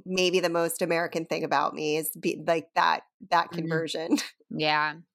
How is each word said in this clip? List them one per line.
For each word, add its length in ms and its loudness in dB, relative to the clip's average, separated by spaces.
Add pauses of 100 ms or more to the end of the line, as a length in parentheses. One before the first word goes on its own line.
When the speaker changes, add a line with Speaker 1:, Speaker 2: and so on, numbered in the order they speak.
Speaker 1:
maybe 340 4
the 100 2
most 320 0
American 440 0
thing 180 -4
about 300 0
me 240 -2
is 120 -4 (100)
be, 260 -2
like, 300 0
that, 260 4 (300)
that 160 2
Speaker 2:
Mm-hmm. 120 -14
Speaker 1:
conversion. 640 -2
<laughs> 40 -10 (280)
Speaker 2:
Yeah. 380 2 (220)